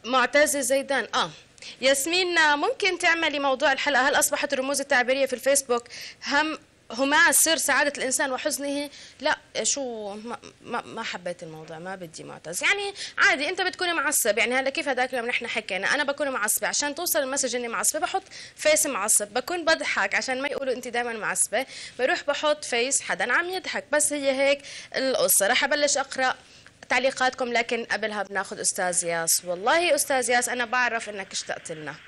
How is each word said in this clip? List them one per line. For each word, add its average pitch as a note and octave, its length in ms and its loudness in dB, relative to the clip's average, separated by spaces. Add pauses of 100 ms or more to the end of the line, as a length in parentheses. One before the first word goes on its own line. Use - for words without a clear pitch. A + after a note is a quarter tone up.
معتز C4+ 520 4
زيدان، C4+ 580 0
آه. G3+ 160 0 (500)
ياسمين، E4 580 2 (180)
ممكن F#4 420 0
تعملي E4 400 2
موضوع C#4 340 2
الحلقة، C4 360 2
هل C#4+ 100 4
أصبحت D4 340 0
الرموز C4 280 -2
التعبيرية C4 460 2
في - 60 -6
الفيسبوك B3 520 0 (420)
هم، D4 320 0 (320)
هما C#4+ 420 4
سر D#4+ 240 4
سعادة C#4+ 420 2
الإنسان C4 340 -2
وحزنه؟ C#4+ 580 -4 (300)
لا، C#4+ 180 0 (240)
شو، A3 520 -4
ما، G#3+ 240 -10 (240)
ما، A#3 200 -6
ما G#3+ 200 -12
حبيت F3+ 400 -8
الموضوع، D#3+ 360 -14
ما F#3 160 -10
بدي D#3+ 300 -14
معتز. D3+ 400 -10
يعني G4+ 300 -2 (240)
عادي، D#4+ 300 2
أنت F#4 140 -2
بتكون F4+ 320 -2
معصب، C#4 440 0
يعني A#3 160 2
هلا C4 160 0
كيف C#4+ 180 -4
هداك B3+ 220 0
اليوم A#3+ 160 -4
نحن B3 200 -2
حكينا، G3+ 480 -2
أنا C#4+ 100 0
بكون C#4+ 260 0
معصبة، G#3 380 -2
عشان C#4+ 260 -2
توصل E4 280 0
المسج C4 340 -2
إني A#3+ 120 -4
معصبة A3 300 -2
بحط F4+ 240 -2 (340)
فيس D4+ 300 4
معصب، G3+ 480 0
بكون E4+ 300 -4
بضحك C#4 500 0
عشان B3+ 280 -2
ما C#4+ 60 -4
يقولوا B3+ 260 -2
أنتِ B3+ 140 -8
دايمًا A#3+ 240 -4
معصبة، G#3 540 -2 (320)
بروح D4+ 240 0
بحط D4 420 0
فيس B3+ 380 0
حدا G3 300 -2
عم E4+ 180 2
يضحك، F4 420 -6
بس D4 200 2
هي C#4 180 0
هيك C#4 280 4 (380)
القصة. B3 500 2
رح B3+ 180 4
أبلش D4 320 2
أقرأ C4 380 0 (540)
تعليقاتكم، B3+ 640 0
لكن A#3 320 0
قبلها G#3 380 -2
بناخذ G3 380 -4
أستاذ F3+ 440 0
ياس. E3 400 0
والله C4+ 500 2
أستاذ C4 360 0
ياس، A#3+ 180 2
أنا B3 160 -2
بعرف A3+ 440 0
إنك G#3 240 -10
اشتقت - 400 -8
لنا. D3+ 220 -10 (140)